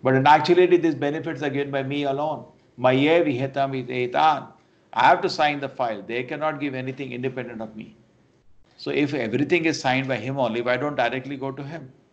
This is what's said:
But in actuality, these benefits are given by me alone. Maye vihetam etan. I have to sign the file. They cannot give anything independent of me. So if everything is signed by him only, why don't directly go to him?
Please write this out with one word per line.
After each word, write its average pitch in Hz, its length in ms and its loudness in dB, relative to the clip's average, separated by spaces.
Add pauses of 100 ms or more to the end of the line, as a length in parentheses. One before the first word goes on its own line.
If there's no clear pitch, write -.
But 131 100 4
in 135 100 4
actuality, 170 520 6
these 165 180 2
benefits 143 480 -4
are 147 80 -2
given 139 220 -4
by 139 100 -2
me 143 220 -4
alone. 139 400 -4 (320)
Maye 139 480 4
vihetam 135 480 -2 (120)
etan. 127 640 0 (460)
I 113 120 2
have 165 180 8
to 190 60 -2
sign 147 300 0
the 139 100 -6
file. 113 320 -4
They 117 220 -6
cannot 151 380 -6
give 139 140 -6
anything 131 360 -8
independent 123 500 -8
of 110 140 -10
me. - 220 -16 (800)
So - 160 -8
if 143 220 0
everything 135 500 0
is 160 160 0
signed 131 260 0
by 131 120 -2
him 131 200 -6
only, 120 220 0
why 127 160 0
don't 143 180 -4
directly 131 420 -2
go 135 140 -8
to 139 140 -12
him? 143 280 -14 (200)